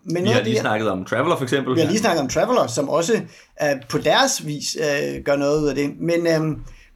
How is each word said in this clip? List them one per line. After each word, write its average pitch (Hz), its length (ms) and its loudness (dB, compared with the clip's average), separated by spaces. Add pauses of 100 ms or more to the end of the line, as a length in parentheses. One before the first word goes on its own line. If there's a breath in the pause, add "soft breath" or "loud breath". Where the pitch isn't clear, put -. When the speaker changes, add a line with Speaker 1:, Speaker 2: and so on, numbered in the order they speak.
Speaker 1:
Men 165 100 -4
Speaker 2:
Vi 175 40 -2
Speaker 1:
noget 180 140 2
Speaker 2:
har 123 60 4
Speaker 1:
af - 60 -2
Speaker 2:
lige 117 80 0
Speaker 1:
det, 143 80 2
Speaker 2:
snakket 110 280 0
om 92 160 -4
Traveller, 147 320 0
for 139 60 -4
eksempel. 127 320 0
Speaker 1:
vi 160 60 2
har 151 60 2
lige 202 120 2
snakket 180 220 2
om 131 80 -2
Traveller, 190 380 2
som 139 220 -2
også, 156 240 2 (500 loud breath)
øh, 147 60 2 (200)
på 156 80 0
deres 170 480 2
vis, 147 340 -6
øh, 143 440 -2
gør 143 120 2
noget 143 260 2
ud 147 60 2
af 131 80 0
det. 143 240 -2
Men, 170 280 0
øhm, 156 360 0 (320 loud breath)